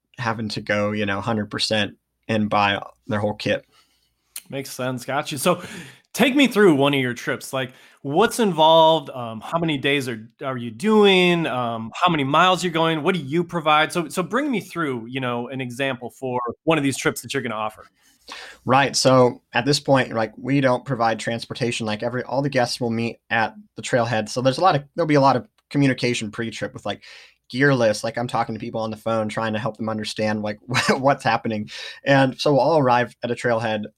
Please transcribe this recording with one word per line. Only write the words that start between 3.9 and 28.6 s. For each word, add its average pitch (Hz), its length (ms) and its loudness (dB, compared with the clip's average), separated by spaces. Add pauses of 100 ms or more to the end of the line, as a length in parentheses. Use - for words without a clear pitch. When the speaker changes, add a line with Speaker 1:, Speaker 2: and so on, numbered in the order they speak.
Speaker 2:
Makes 135 220 -10
sense. 127 340 -6
Got 143 260 -4
you. 147 60 -6
So 175 240 0 (520)
take 262 220 2
me 285 120 6
through 202 280 6
one 139 180 2
of 139 60 0
your 123 140 -2
trips. 120 380 -8
Like, 131 200 -4 (300)
what's 185 380 2
involved? 160 720 6
Um, 117 320 -10
how - 160 -4
many 160 200 -2
days 139 300 0
are, 113 200 -8 (160)
are 131 140 -6
you 120 120 -8
doing? 180 760 4
Um, 117 480 -4
how 175 160 0
many 151 140 0
miles 170 400 2
you're 180 80 -2
going? 160 300 0
What 185 120 0
do 175 80 -4
you 151 220 -2
provide? 156 480 0
So, 170 160 -4
so 185 140 -6
bring 240 280 -2
me 220 100 -2
through, 135 460 -6
you 127 140 -8
know, 120 280 -4
an 131 120 -8
example 123 500 -6
for 123 300 -6 (240)
one 160 140 4
of 143 60 -2
these 135 140 0
trips - 240 -2
that 120 120 -10
you're 139 80 -2
gonna 117 140 -6
offer. 107 300 -8 (800)
Speaker 1:
Right. 131 300 4
So 127 460 4 (120)
at 120 120 0
this 143 140 2
point, 131 340 2
like, 110 240 -2
we 139 220 0
don't 123 240 2
provide 113 360 0
transportation. 117 680 -4
Like, 107 160 -4
every, 120 220 -4
all 127 180 -2
the 165 80 -2
guests 123 300 0
will 120 100 -2
meet 113 280 -4 (120)
at 110 240 0 (220)
the 113 60 -16
trailhead. 113 480 0
So 123 120 -4
there's 131 160 2
a 165 40 0
lot 185 140 4
of, 143 80 -2 (120)
there'll 165 120 -2
be 147 80 2
a 139 60 6
lot 135 140 6
of - 120 -6 (220)
communication 127 600 0
pre-trip 107 440 -8
with, 110 120 -12
like, 101 180 -8 (460)
gear 139 240 4
lists. 113 300 2
Like, 117 140 -4
I'm 120 100 -4
talking 117 260 -2
to 107 60 -10